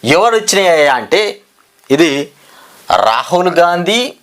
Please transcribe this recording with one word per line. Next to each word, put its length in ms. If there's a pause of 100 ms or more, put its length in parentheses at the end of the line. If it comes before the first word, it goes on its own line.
ఎవరు 320
ఇచ్చినాయా 580
అంటే, 460 (500)
ఇది 420 (640)
రాహుల్ 520
గాంధీ 760